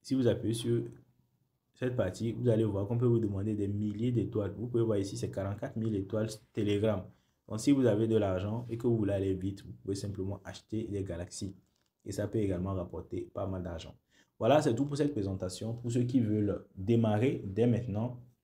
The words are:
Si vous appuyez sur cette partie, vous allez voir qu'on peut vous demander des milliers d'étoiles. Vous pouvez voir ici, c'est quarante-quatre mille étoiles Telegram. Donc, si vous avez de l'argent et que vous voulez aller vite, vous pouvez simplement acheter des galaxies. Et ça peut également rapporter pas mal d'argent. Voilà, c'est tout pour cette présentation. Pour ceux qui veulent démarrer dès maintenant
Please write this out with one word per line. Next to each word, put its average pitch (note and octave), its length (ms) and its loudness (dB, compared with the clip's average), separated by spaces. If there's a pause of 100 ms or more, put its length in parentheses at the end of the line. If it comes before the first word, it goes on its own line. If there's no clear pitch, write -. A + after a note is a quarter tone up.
Si - 140 -4
vous B2+ 120 4
appuyez G#2+ 260 2
sur A#2 300 0 (880)
cette B2+ 220 -4
partie, A2 360 0
vous A#2+ 180 0
allez A2+ 140 4
voir G2+ 240 0
qu'on A#2+ 100 -2
peut B2 80 2
vous A#2+ 140 6
demander G2+ 340 -2
des G2+ 140 0
milliers G#2 440 -2
d'étoiles. G2 460 0
Vous A#2 100 -6
pouvez A#2 160 2
voir G#2+ 140 2
ici, G2 200 -2
c'est G2+ 120 -4
quarante-quatre G2+ 480 -6
mille A2 180 -2
étoiles G#2+ 340 -2 (240)
Telegram. G2+ 500 2 (440)
Donc, A2 120 -6
si D3 120 4
vous C3+ 140 6
avez A2 220 6
de A2 100 4
l'argent G#2 520 0
et A#2 80 -4
que B2 100 0
vous A#2 100 4
voulez G2+ 160 2
aller G2 200 2
vite, G2 320 -4
vous - 80 -14 (100)
pouvez G2 120 -4
simplement G2 480 -6
acheter - 440 -8
des G2 160 -4
galaxies. F2+ 520 -8 (500)
Et G2+ 60 -8
ça G2+ 160 -2
peut A2+ 120 0
également F#2+ 340 0
rapporter F2 600 -6
pas G2 120 -4
mal F#2 180 -4
d'argent. E2+ 320 -10 (440)
Voilà, C3 200 6
c'est D3 140 2
tout C#3 120 2
pour C#3+ 120 -4
cette D3 140 2
présentation. F#2+ 640 -4
Pour B2 160 -6
ceux B2+ 100 2
qui B2 180 2
veulent G#2+ 460 2 (100)
démarrer A2+ 680 2
dès G#2 220 2
maintenant A2+ 520 0 (240)